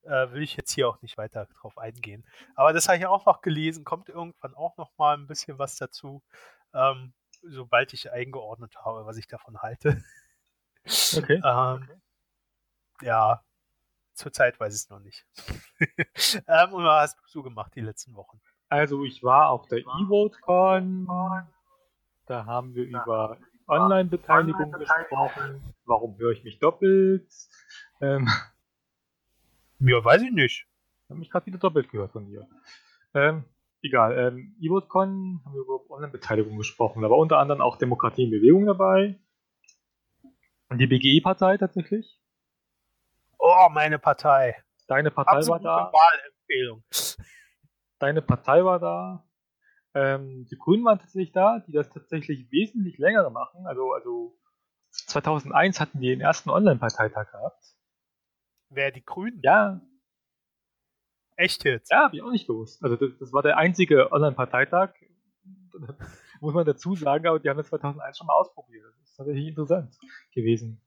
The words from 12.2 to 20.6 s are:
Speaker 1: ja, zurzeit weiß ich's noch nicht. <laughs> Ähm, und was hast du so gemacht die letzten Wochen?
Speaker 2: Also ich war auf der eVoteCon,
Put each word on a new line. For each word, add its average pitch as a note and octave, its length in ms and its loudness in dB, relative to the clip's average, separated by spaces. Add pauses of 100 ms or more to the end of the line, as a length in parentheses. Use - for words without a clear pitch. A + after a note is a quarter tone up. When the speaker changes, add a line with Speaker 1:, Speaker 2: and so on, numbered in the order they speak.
Speaker 1:
ja, A2+ 360 2 (720)
zurzeit - 460 -2
weiß G#2 160 -8
ich's - 140 -12
noch G2+ 100 -20
nicht. - 260 -20 (120)
<laughs> - 1080 -6
Ähm, F3 260 4
und F3+ 100 -6
was D#3 300 4
hast - 60 -20
du - 80 -20
so D3+ 160 -16
gemacht A2+ 320 -14
die C3 60 -12
letzten A2 340 -14
Wochen? G2 260 -20 (280)
Speaker 2:
Also C#3+ 360 0
ich - 180 -14
war C#3 260 6
auf B2 180 -4
der A#2+ 120 -4
eVoteCon, F#3 1300 0 (1160)